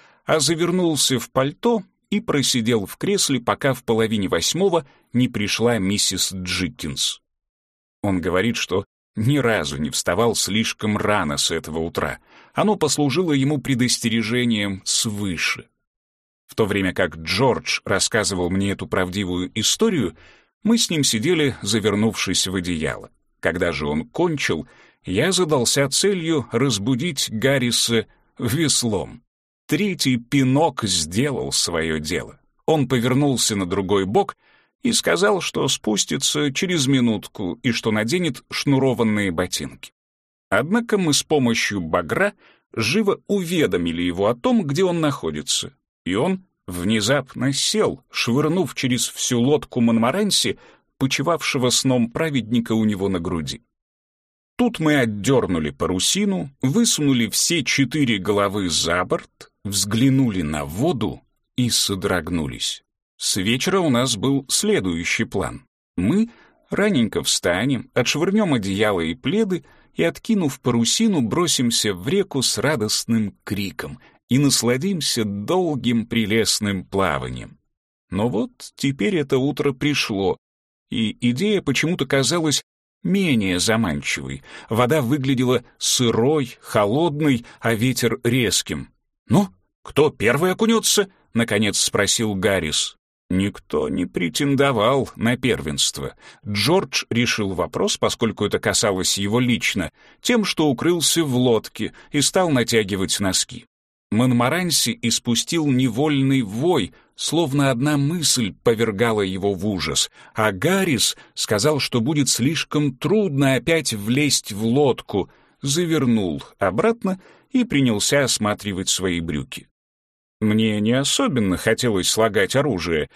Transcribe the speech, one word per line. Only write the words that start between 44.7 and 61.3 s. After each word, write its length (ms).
он 180
находится, 720
И 100
он 300
внезапно 840
сел, 580
швырнув 640
через 320
всю 320
лодку 420
Монморанси, 760
почивавшего 720
сном 420
праведника 600
у 120
него 240
на 100
груди. 420
Тут 220
мы 180
отдёрнули 720
парусину, 800
высунули 640
все 360
четыре 540
головы 520
за 360
борт, 460
взглянули 800
на 240
воду 560